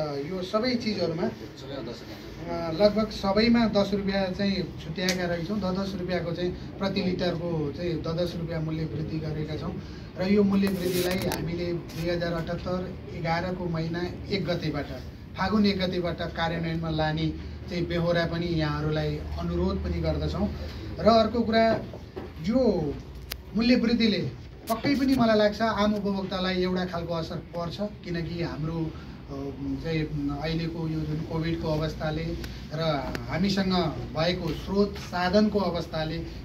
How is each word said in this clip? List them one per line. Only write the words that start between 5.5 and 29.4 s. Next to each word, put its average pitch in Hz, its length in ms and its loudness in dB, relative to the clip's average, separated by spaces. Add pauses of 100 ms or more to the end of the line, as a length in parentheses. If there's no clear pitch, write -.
दस, 185 200 0
दस 196 220 -2
रुपियाँको 175 320 -2
चाहिँ 175 180 -2 (280)
प्रति 196 240 0
लिटरको 170 760 0
चाहिँ 165 260 -2
दस 160 120 -2
दस 175 220 0
रुपियाँ 160 240 -4
मूल्य 156 240 -2
वृद्धि 156 340 -4
गरेका 151 380 -4
छौँ 180 180 -6 (440)
र 180 100 -2
यो 208 140 6
मूल्य 196 260 4
वृद्धिलाई 180 500 0 (160)
हामीले 175 380 -2
दुई 165 380 -2
हजार 170 220 0
अठहत्तर 180 600 -2 (200)
एघारको 180 500 -2
महिना 165 380 -2 (280)
एक 190 160 0
गतेबाट, 147 440 -2 (460)
फागुन 202 300 4
एक 190 120 4
गतेबाट 180 420 0
कार्यान्वयनमा 165 720 -2
लाने 156 380 2 (420)
चाहिँ 175 160 -2
बेहोरा 170 400 2
पनि 170 200 -2
यहाँहरूलाई 151 720 0 (180)
अनुरोध 175 460 0
पनि 170 160 -2
गर्दछौँ। 156 480 0 (500)
र 170 80 4
अर्को 220 360 6
कुरा, 226 220 6 (840)
यो 196 480 2 (640)
मूल्य 240 200 6
वृद्धिले 220 720 2 (200)
पक्कै 262 240 2
पनि 262 200 4
मलाई 226 240 6
लाग्छ 208 240 4
आम 214 320 4
उपभोक्तालाई 190 680 0
एउटा 185 220 2
खालको 170 300 -4
असर 165 220 -4
पर्छ, 165 440 -6
किनकि 170 640 -4
हाम्रो, 160 360 -4 (520)
अ, 143 40 -8 (500)